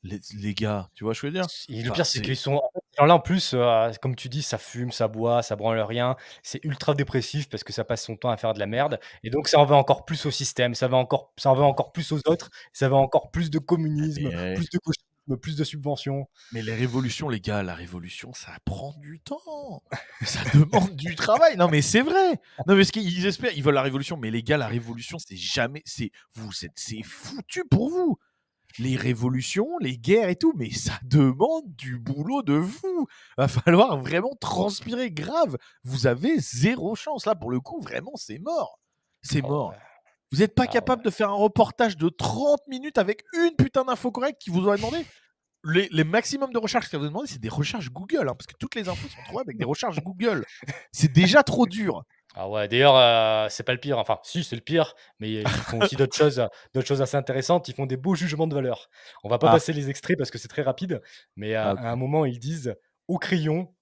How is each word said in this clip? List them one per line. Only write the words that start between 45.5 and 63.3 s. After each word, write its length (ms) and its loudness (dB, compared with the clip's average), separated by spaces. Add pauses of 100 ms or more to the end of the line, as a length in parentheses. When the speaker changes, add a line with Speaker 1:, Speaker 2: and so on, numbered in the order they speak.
Speaker 1:
Les, 260 2
les 140 2
maximums 480 -2
de 60 0
recherches 300 -2
qu'elle 120 -4
vous 60 -4
a 20 -4
demandé, 180 -6
c'est 140 -12
des 80 -6
recherches 420 -4
Google, 380 -2
hein, 100 -4
parce 80 -18
que 140 -20
toutes 160 -8
les 120 -6
infos 200 -8
sont 160 -18
trouvées 200 -10
avec 140 -12
des 60 -2
recherches 400 -4
Google. 400 -2 (480)
C'est 200 4
déjà 300 10
trop 240 4
dur. 380 -4 (300)
Speaker 2:
Ah 140 -8
ouais, 200 -2
d'ailleurs, 260 8
euh, 560 6
c'est 140 -8
pas 80 0
le 80 -2
pire. 180 -2
Enfin, 240 0
si, 220 -6
c'est 100 -10
le 80 -10
pire, 320 0 (240)
mais 140 -6
ils 160 -2
font 320 -2
aussi 160 2
d'autres 200 0
Speaker 1:
<laughs> 0 -
Speaker 2:
choses, 300 2 (280)
d'autres 120 -2
choses 160 0
assez 140 -2
intéressantes. 520 0
Ils 60 -12
font 120 -6
des 100 -4
beaux 180 -2
jugements 320 -2
de 80 -4
valeur. 340 -4 (360)
On 40 -8
va 100 2
pas 100 4
Speaker 1:
Ah. 40 8
Speaker 2:
passer 200 4
les 180 -4
extraits 260 -4
parce 140 -4
que 80 -12
c'est 80 -14
très 160 -6
rapide, 380 -4 (360)
mais, 200 -4
euh, 140 0
Speaker 1:
Ah, 20 2
ok. 80 -2
Speaker 2:
à 100 -4
un 60 -4
moment, 300 0
ils 120 -4
disent : « 380 -6 (320)
Au 100 -2
crayon 640 -2